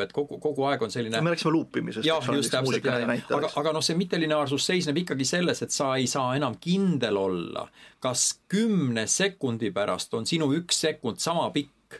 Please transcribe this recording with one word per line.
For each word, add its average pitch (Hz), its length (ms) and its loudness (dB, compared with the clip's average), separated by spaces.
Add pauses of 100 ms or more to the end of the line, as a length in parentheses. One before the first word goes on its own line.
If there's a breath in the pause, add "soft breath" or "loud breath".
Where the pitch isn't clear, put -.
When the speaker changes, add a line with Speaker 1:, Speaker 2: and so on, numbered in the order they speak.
Speaker 1:
et - 100 -8
kogu, 143 280 -4
kogu 135 260 0
aeg 127 180 0
on 98 60 -8
selline 113 260 -2
Speaker 2:
Me 170 140 2
rääkisime 165 240 0
luupimisest, 127 500 -2
Speaker 1:
Jah, 160 160 2
Speaker 2:
eks 127 80 -2
ole, 139 80 2
Speaker 1:
just - 160 0
Speaker 2:
näiteks - 0 -
Speaker 1:
täpselt, 131 160 2
Speaker 2:
muusika 131 240 2
Speaker 1:
jah. 120 160 0
Speaker 2:
näitel, 117 300 0
Speaker 1:
Aga, 117 100 -2
Speaker 2:
eks. - 80 -4
Speaker 1:
aga 156 160 0
noh, 151 140 0
see 170 100 0
mittelineaarsus 151 720 0
seisneb 175 320 0
ikkagi 135 240 -2
selles, 175 400 0
et - 80 -4
sa 139 240 2
ei 127 120 2
saa 127 280 0
enam 127 240 0
kindel 160 560 2
olla, 92 480 -2 (320 loud breath)
kas 127 300 0 (220)
kümne 165 600 2
sekundi 120 640 0
pärast 110 400 -2
on 113 140 -4
sinu 156 260 2
üks 175 320 -2
sekund 123 320 -4
sama 160 320 0
pikk, - 220 -4 (260)